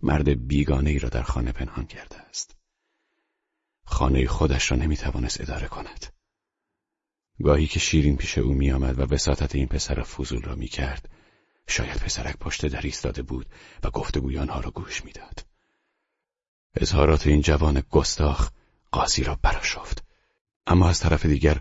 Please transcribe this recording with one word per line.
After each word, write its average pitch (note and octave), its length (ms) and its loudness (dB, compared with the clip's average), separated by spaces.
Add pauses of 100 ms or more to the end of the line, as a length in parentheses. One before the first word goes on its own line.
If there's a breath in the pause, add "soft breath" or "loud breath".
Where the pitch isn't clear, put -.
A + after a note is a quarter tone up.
مرد C#2 440 2
بیگانه C#2+ 440 2
ای C#2+ 80 0
را B1 100 -2
در A#1+ 140 -2
خانه A#1+ 300 -2
پنهان C#2 340 -6
کرده - 300 -20
است. - 400 -14 (1300)
خانه C2 420 2
خودش C2+ 440 2
را C2 60 2
نمی‌توانست C#2+ 640 -2
اداره - 280 -6
کند. - 380 -12 (1400)
گاهی D2 220 4
که - 140 -2
شیرین D2 360 4
پیش - 220 -4
او C2 140 2
می‌آمد C2+ 460 2
و C2 160 0
وساطت C#2 400 0
این C2+ 120 0
پسر - 360 -2
فضول B1 400 -8
را C#2 120 -8
می‌کرد، - 540 -6 (600 soft breath)
شاید - 300 -4
پسرک - 380 -4
پشت - 300 -4
در - 140 -4
ایستاده - 420 -6
بود B1+ 240 -8 (360 loud breath)
و - 80 0
گفتگوی C2+ 480 -2
آنها C#2 220 -4
را A#1+ 100 -6
گوش - 340 -10
می‌داد. - 420 -16 (1300)
اظهارات D2 520 4
این D2 140 6
جوان C#2+ 500 4
گستاخ D2 600 2 (420)
قاضی - 320 0
را - 180 -4
برآشفت، - 640 -2 (600)
اما F2+ 220 6
از F2 120 2
طرف D#2+ 260 2
دیگر D2 340 4